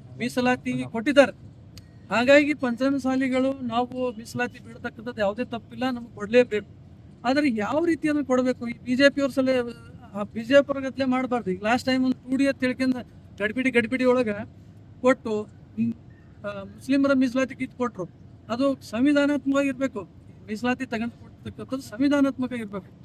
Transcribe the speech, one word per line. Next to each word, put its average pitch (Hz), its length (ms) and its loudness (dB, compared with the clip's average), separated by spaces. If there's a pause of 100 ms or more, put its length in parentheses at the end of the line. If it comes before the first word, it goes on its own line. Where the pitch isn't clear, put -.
(180)
ಮೀಸಲಾತಿ 247 760 -2
ಕೊಟ್ಟಿದ್ದಾರೆ. 254 400 4 (800)
ಹಾಗಾಗಿ 277 420 6
ಪಂಚಮಸಾಲಿಗಳು 262 1120 0
ನಾವು 247 440 -2
ಮೀಸಲಾತಿ 233 480 -6
ಬಿಡ್ತಕ್ಕಂಥದ್ದು 233 600 -10
ಯಾವುದೇ 208 240 0
ತಪ್ಪಿಲ್ಲ, 233 460 -10
ನಮ್ಗೆ 233 240 -8
ಕೊಡ್ಲೇಬೇಕು. 208 640 2 (480)
ಆದ್ರೆ 269 300 2
ಯಾವ 240 300 0
ರೀತಿಯನ್ನು 302 400 0
ಕೊಡ್ಬೇಕು? 254 420 0
ಈ 233 60 -6 (100)
ಬಿ 247 120 0
ಜೆ 277 140 8
ಪಿ 277 120 0
ಅವ್ರ 277 100 2
ಸಲ, 262 180 2 (640)
ಆ 202 100 -4
ಬಿ 214 200 -8
ಜೆ 277 180 4
ಪಿ 277 120 -4
ಅವ್ರ 269 60 -6
ಗತ್ಲೆ 269 260 -6
ಮಾಡ್ಬಾರ್ದು. 247 460 -2
ಈಗ 185 120 -6
ಲಾಸ್ಟ್ 240 220 0
ಟೈಮ್ 262 200 0
ಒಂದು 254 240 -2
ಟೂ 262 60 -2
ಡಿ 277 120 2
ಅಂತ 269 120 -2
ತಿಳ್ಕೊಂಡ್ 254 360 -2 (440)
ಗಡಿಬಿಡಿ, 233 320 -2
ಗಡಿಬಿಡಿ 240 340 0
ಒಳಗೆ 226 460 2 (500)
ಕೊಟ್ಟು, 233 420 0
ಹ್ಮ್, 226 500 -6 (520)
ಆ, 202 180 -8
ಮುಸ್ಲಿಮರ 277 500 0
ಮೀಸಲಾತಿ 262 420 2
ಕಿತ್ತು - 220 -8
ಕೊಟ್ರು. 226 320 -4 (400)
ಅದು 262 320 0
ಸಂವಿಧಾನಾತ್ಮಕವಾಗಿ 285 840 2
ಇರ್ಬೇಕು, 262 340 -4 (460)
ಮೀಸಲಾತಿ 247 380 -2
ತಗೊಂಡ್ 240 280 -4
ಕೊಡ್ತಕ್ಕಂಥದ್ದು - 680 -12
ಸಂವಿಧಾನಾತ್ಮಕ 269 680 0
ಇರ್ಬೇಕು. 208 340 -8 (200)